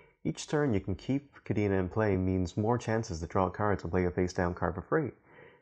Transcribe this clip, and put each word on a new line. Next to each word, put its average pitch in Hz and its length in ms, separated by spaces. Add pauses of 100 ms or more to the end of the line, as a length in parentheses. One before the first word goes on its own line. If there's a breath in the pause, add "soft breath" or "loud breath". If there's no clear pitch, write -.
(220 loud breath)
Each - 240
turn 147 280
you 95 60
can 95 160
keep 135 360 (120)
Kadena 104 340
in 92 100
play 107 280
means 92 420
more 110 180
chances 110 440
to 85 60
draw 92 220
cards 101 360
and 87 60
play 90 140
a 90 60
face-down 90 420
card 85 220
for 82 80
free, 151 300 (500 loud breath)